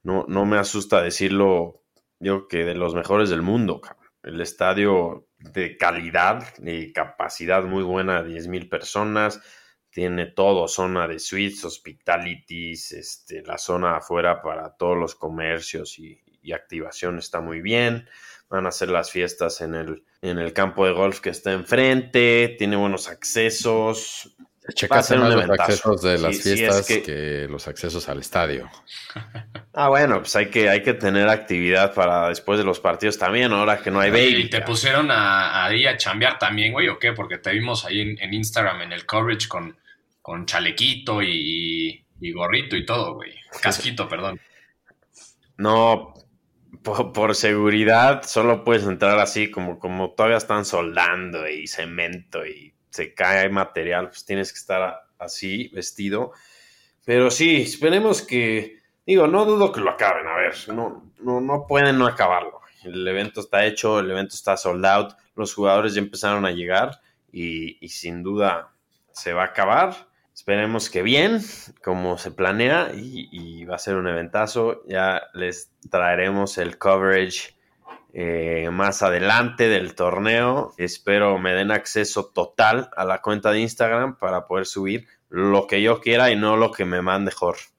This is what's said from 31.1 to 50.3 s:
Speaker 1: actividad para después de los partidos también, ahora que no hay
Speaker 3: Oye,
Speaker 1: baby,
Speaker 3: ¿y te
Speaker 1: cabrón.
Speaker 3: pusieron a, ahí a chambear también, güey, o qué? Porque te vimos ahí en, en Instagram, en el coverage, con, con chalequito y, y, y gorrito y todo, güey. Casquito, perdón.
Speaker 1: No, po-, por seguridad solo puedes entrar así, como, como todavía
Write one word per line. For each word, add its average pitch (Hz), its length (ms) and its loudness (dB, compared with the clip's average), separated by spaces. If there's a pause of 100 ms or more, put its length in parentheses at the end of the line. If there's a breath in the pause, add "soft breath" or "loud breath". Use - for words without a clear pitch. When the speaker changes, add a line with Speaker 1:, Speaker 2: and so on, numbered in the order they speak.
Speaker 1:
actividad 95 680 2
para 87 340 4
después 98 300 0
de 104 60 2
los 92 140 0
partidos 98 380 0
también, 113 340 2
ahora 104 300 2
que - 80 -4
no 95 100 2
hay 101 120 4
Speaker 3:
Oye, 113 100 6
Speaker 1:
baby, 127 220 4
Speaker 3:
¿y - 0 -
te 113 160 -2
Speaker 1:
cabrón. - 80 -6
Speaker 3:
pusieron 135 440 2
a, 98 540 2
ahí 117 220 2
a 127 100 0
chambear 110 400 0
también, 104 360 0
güey, 147 140 0
o - 120 -4
qué? 117 140 0
Porque 90 260 -8
te 95 120 -4
vimos 110 320 -2
ahí 98 180 -4
en, 107 180 -6
en 98 120 -8
Instagram, 104 520 -2
en 87 80 -12
el 87 160 -10
coverage, 110 400 -2
con, 85 280 -8 (460 soft breath)
con 85 240 -10
chalequito 104 760 -2
y, 82 840 -4 (140)
y, 87 80 -10
y 85 40 -8
gorrito 95 440 -2
y - 100 -4
todo, 117 300 -4
güey. - 180 -18 (300)
Casquito, 107 440 -2
perdón. 90 320 -6 (1160 soft breath)
Speaker 1:
No, 110 560 4 (680)
po-, 104 280 -2
por 107 220 2
seguridad 107 880 4
solo 117 420 2
puedes 113 220 4
entrar 101 320 2
así, 107 320 0
como, 90 300 -8
como 92 320 -4
todavía 113 260 2